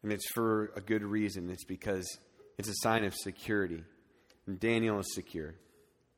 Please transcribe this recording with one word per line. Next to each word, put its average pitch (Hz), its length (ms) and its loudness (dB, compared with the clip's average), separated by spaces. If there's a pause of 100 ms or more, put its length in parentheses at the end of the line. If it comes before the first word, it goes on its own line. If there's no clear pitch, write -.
And 104 100 -2
it's 101 220 -2
for 110 420 4
a 101 60 -6
good 107 200 2
reason. 101 460 0
It's 90 160 -8
because 92 420 -2 (520)
it's 104 100 -4
a 101 140 -2
sign 113 200 4
of 95 120 0
security. 95 680 -2 (640)
And 95 140 -6
Daniel 113 380 4
is - 160 -4
secure. 80 400 -8 (640)